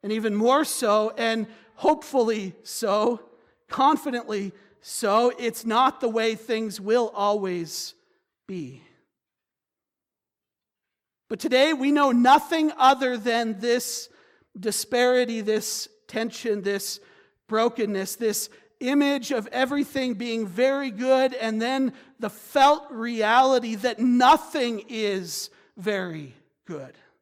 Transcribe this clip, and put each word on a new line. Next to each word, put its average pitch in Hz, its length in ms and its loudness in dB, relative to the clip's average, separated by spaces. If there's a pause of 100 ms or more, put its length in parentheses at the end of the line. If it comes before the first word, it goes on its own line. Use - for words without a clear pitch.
And 208 100 -4
even 220 220 -2
more 247 280 4
so, 214 540 0
and 226 300 -2 (280)
hopefully 226 880 0
so, 214 580 0 (460)
confidently 240 840 0 (280)
so, 233 560 0
it's 226 280 -6
not 254 340 2
the 233 100 -2
way 226 260 0
things 220 440 -6
will 214 340 0
always 196 840 -4 (520)
be. 151 340 -12 (2500)
But 208 120 -6
today 285 340 4
we 269 180 0
know 285 200 4
nothing 294 680 4
other 254 400 4
than 226 420 -2
this 240 480 -2 (520)
disparity, 240 840 0
this - 480 -4 (180)
tension, 214 540 -4
this 196 380 -4 (480)
brokenness, 214 680 -2
this 214 340 -4 (300)
image 285 520 0
of 233 160 -4
everything 262 680 -2
being 226 340 -4
very 262 420 0
good, 262 440 2
and 220 280 -4
then 262 320 0 (260)
the 214 100 -6
felt 285 600 2
reality 233 840 2
that 220 240 -4
nothing 247 880 2
is 202 640 -6 (280)
very 175 560 -6 (320)
good. 143 320 -14 (240)